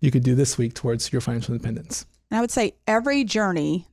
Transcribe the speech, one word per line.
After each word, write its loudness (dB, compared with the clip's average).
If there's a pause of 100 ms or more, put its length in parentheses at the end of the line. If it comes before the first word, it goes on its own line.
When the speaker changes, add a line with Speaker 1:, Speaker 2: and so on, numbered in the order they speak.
Speaker 1:
you 4
could 4
do 4
this 2
week 0
towards -4
your 0
financial -4
independence? -8 (240)
Speaker 2:
And -2
I 2
would -2
say 0 (140)
every 2
journey 0